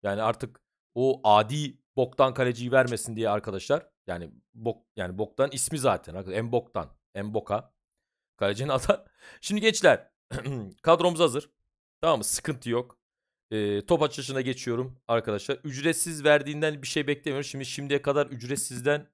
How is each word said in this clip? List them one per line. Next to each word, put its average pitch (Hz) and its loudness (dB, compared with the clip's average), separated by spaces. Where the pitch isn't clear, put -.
Yani 101 -2
artık 117 -4
o 131 2
adi 110 4
boktan 131 2
kaleciyi 123 -2
vermesin 120 2
diye 110 0
arkadaşlar. 104 -2
Yani 87 -8
bok-, 113 -6
yani 92 -6
boktan 127 -2
ismi 139 -4
zaten. 95 -2
Mboktan. 113 -4
Mboka. 104 -4
Kalecinin 104 -2
adı. - 0
<laughs> - -20
Şimdi 208 -4
gençler. 196 4
<clears throat> 131 -8
Kadromuz 170 4
hazır. 147 2
Tamam 156 2
mı? 107 -4
Sıkıntı - -4
yok. 123 -4
Ee, 104 -2
top 160 4
açılışına 135 -2
geçiyorum 127 -4
arkadaşlar. 113 -2
Ücretsiz 151 -2
verdiğinden 147 2
bir 127 -10
şey 147 -2
beklemiyorum. 143 -4
Şimdi 135 -8
şimdiye 139 -2
kadar 143 2
ücretsizden 131 -4